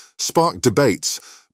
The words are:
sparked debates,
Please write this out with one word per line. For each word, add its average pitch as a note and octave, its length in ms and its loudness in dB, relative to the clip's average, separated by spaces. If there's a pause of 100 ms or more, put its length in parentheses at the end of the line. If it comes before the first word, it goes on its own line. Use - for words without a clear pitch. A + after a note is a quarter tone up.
(180)
sparked E3 420 0
debates, A#2 600 0 (340)